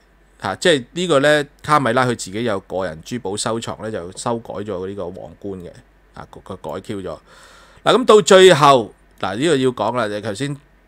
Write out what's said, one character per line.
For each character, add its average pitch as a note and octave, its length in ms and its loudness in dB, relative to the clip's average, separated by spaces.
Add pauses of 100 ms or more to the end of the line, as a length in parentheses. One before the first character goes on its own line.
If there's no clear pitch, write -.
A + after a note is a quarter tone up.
(400)
吓， G2 160 -6
即 - 120 -2
係 C#3 240 2
呢 F3 140 -6
個 D3 140 2
呢， D3 260 2 (160)
卡 D3+ 180 2
米 A#2 120 0
拉 B2+ 120 2
佢 B2+ 40 -2
自 A2 220 -6
己 A2 140 -6
有 G2+ 160 -4
個 F2+ 240 -8
人 D#2+ 180 -10
珠 A#2+ 160 -10
寶 G2+ 180 -8
收 A2+ 220 -6
藏 A2+ 240 -12
呢， A2 80 -10
就 F#2 220 -10
修 A#2+ 260 -6
改 - 160 -14
咗 F#2+ 320 -8
呢 G2+ 80 -10
個 G2 120 -10
皇 - 340 -16
冠 F#2+ 200 -12
嘅， F2 100 -16 (440)
啊， - 160 -18
佢， - 120 -20
佢 D#2+ 320 -12
改 G2 60 -10
Q G2 220 -12
咗。 E2+ 160 -10 (640)
嗱， E3 140 4
噉 B3+ 80 0
到 G#3+ 160 8
最 F#3 340 8
後， C#3 400 4 (240)
嗱， G2 180 -6
呢 C#3 120 -2
個 D3+ 80 2
要 C3 140 0
講 A#2 260 -2
啦， A#2 100 -2
就 G#2 140 -8
頭 G#2 140 -8
先 C#3 180 -8 (360)